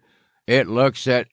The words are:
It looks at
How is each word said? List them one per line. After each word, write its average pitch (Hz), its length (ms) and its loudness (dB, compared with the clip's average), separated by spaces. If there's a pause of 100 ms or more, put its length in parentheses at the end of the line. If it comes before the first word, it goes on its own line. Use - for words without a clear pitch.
(460)
It 123 220 2
looks 127 400 0
at 123 260 0